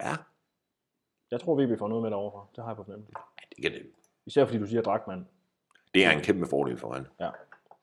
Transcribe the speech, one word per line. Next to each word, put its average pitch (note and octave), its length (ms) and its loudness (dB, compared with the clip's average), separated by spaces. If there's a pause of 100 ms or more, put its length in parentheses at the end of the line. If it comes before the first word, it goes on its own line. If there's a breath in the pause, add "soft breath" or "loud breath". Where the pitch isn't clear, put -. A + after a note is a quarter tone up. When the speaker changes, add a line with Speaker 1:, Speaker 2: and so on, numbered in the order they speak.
Speaker 1:
Ja. - 140 -2 (1120)
Speaker 2:
Jeg A#2+ 100 -4
tror, E3+ 140 2
V C3+ 200 4
B G#2+ 40 -4
får G#2 100 -4
noget A2+ 140 -2
med A2 80 -2
derovre G2+ 220 -4
fra. G2+ 140 -18 (100)
Det A#2+ 80 -12
har A2+ 60 -10
jeg G#2+ 60 -10
på G2+ 80 -14
fornemmelse. G#2 320 -16
Speaker 1:
Ja, - 280 -18 (120)
det - 60 -14
kan E2 100 0
det. - 100 -12 (440)
Speaker 2:
Især C3+ 180 6
fordi A#2+ 140 0
du G2+ 80 -2
siger, A2+ 160 0
Drachmann. G2 440 -2 (680)
Speaker 1:
Det F#2 100 8
er E2+ 60 8
en D2+ 100 4
kæmpe F2+ 260 2
fordel C#2 320 0
for A#1+ 140 -8
han. C2+ 140 -8 (140)
Speaker 2:
Ja. F2 100 -4 (520)